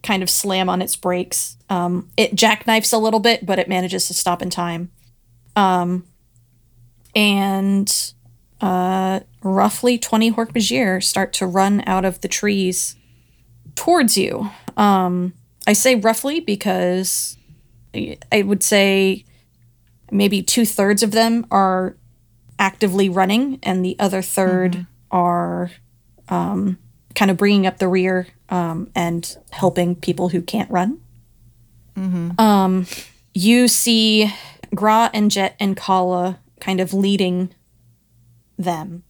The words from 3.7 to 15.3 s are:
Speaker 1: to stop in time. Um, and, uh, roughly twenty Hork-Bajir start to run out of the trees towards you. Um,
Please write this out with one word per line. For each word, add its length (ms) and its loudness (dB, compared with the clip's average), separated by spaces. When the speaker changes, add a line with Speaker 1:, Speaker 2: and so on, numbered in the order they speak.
Speaker 1:
to 60 -8
stop 280 -2
in 80 -6
time. 400 -6
Um, 500 2
and, 960 0
uh, 600 0
roughly 560 2
twenty 340 0
Hork-Bajir 680 0
start 320 -2
to 120 -2
run 400 2
out 180 0
of 160 -2
the 80 -8
trees 680 -2
towards 440 2
you. 320 -2
Um, 580 2